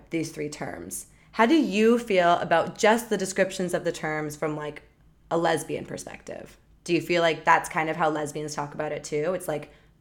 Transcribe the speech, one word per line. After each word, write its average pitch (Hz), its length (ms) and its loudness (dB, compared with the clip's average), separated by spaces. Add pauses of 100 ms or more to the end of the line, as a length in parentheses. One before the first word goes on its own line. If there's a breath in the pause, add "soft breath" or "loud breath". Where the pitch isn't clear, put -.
(100)
these 160 220 -4
three 151 160 -8
terms. - 580 -10 (260 soft breath)
How 226 140 6
do 294 80 4
you 226 440 4
feel 180 400 4
about 165 400 0
just 226 320 4
the 202 80 0
descriptions 190 560 -2
of 170 100 -4
the 165 80 0
terms 156 440 -6
from, 151 200 -4
like, 147 260 -10 (480)
a 165 60 2
lesbian 165 480 -2
perspective? - 720 -14 (280)
Do 175 100 0
you 156 60 2
feel 170 200 2
like 160 240 2
that's 165 240 6
kind 156 220 -2
of 160 60 -4
how 165 140 2
lesbians 151 440 -4
talk 143 200 -6
about 151 180 -4
it 147 100 -8
too? 156 320 -2
It's, 180 140 -8
like, 143 240 -6 (280 soft breath)